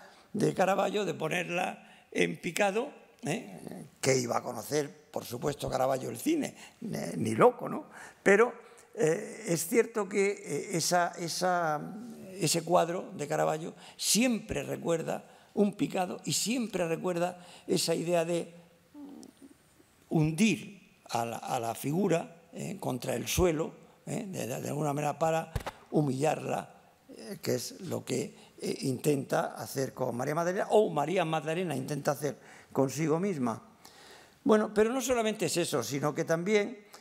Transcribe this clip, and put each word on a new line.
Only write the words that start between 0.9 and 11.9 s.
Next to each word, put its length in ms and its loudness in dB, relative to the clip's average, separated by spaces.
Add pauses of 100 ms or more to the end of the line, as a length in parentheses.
de 100 -2
ponerla 960 -4
en 260 2
picado, 540 0 (320)
¿eh? 640 -6 (120)
Que 180 4
iba 180 0
a 60 0
conocer, 500 -4 (180)
por 140 -6
supuesto, 460 -4
Caravaggio 400 0
el 80 -8
cine, 360 0 (280)
eh, 340 -4
ni 180 0
loco, 340 4
¿no? 180 -6 (360)
Pero, 300 8 (420)
eh, 540 0
es 180 0
cierto 400 2
que, 240 2
eh, 460 -4
esa, 420 2
esa, 640 0 (560)